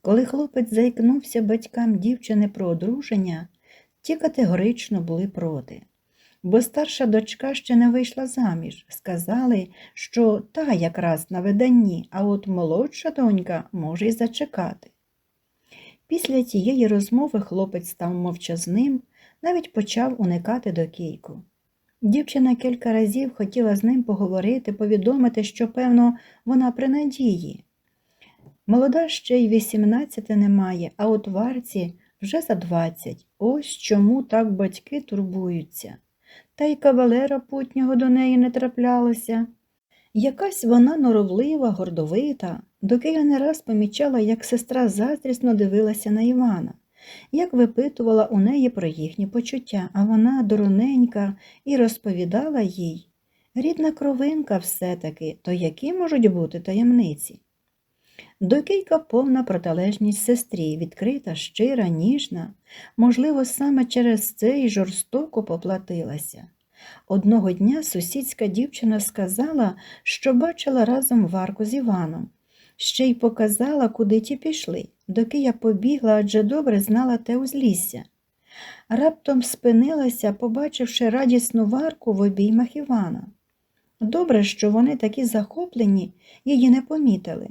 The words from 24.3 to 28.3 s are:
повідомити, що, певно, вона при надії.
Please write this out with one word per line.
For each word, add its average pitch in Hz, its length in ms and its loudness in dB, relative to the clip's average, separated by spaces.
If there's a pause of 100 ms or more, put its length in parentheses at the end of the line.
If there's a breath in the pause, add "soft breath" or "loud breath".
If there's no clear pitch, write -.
повідомити, 220 720 2
що, 226 240 -4
певно, 240 480 4 (280 loud breath)
вона 254 280 2
при 262 160 -2
надії. 262 760 -2 (1040 soft breath)